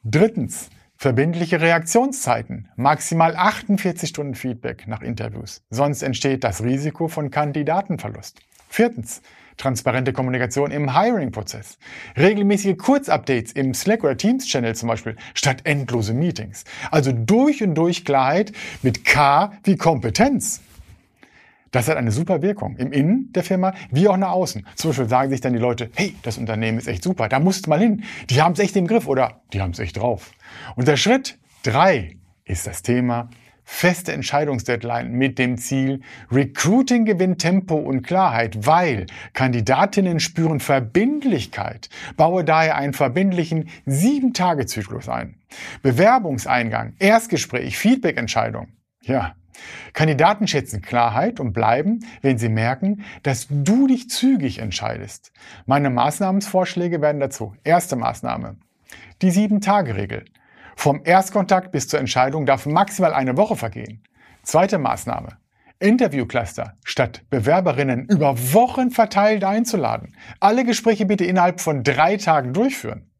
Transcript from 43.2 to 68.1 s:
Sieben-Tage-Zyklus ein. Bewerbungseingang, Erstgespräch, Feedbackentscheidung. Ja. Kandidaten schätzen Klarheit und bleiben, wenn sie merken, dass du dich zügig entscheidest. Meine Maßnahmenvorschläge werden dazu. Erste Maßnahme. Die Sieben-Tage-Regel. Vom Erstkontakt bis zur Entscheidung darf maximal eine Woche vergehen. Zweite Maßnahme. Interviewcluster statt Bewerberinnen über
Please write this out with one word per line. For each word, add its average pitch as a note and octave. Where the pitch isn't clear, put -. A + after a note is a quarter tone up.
Sieben-Tage-Zyklus D#3
ein. A#2+
Bewerbungseingang, B2+
Erstgespräch, F#3+
Feedbackentscheidung. A#2
Ja. A2
Kandidaten D#3+
schätzen -
Klarheit A#2+
und B2
bleiben, D3
wenn C3
sie A2+
merken, B2+
dass -
du F#3+
dich B3+
zügig G#3+
entscheidest. G#2+
Meine C#3
Maßnahmenvorschläge F3
werden D3
dazu. C3
Erste D#3+
Maßnahme. A#2
Die F#3
Sieben-Tage-Regel. F#3+
Vom -
Erstkontakt F#3
bis C#3
zur D3+
Entscheidung C3+
darf C3+
maximal F3+
eine C3
Woche G3+
vergehen. A2
Zweite F#3+
Maßnahme. -
Interviewcluster C#3
statt -
Bewerberinnen C#3
über D3